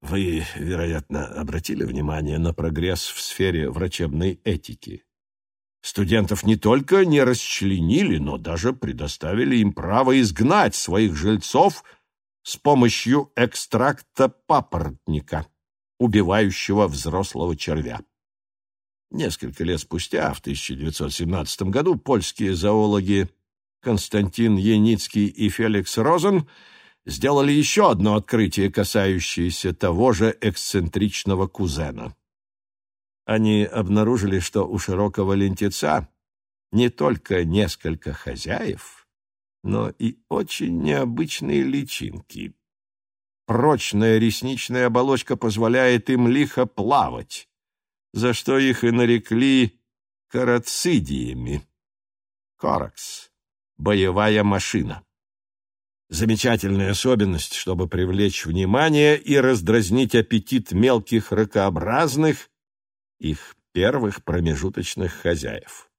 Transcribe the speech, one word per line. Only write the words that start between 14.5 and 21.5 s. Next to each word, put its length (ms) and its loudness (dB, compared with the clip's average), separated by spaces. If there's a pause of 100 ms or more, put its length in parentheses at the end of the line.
убивающего 880 2
взрослого 680 -4
червя. 420 -6 (1120)
Несколько 540 -6
лет 160 -2
спустя, 500 -4
в 80 -10
тысяча 340 -8
девятьсот 380 -6
семнадцатом 580 -4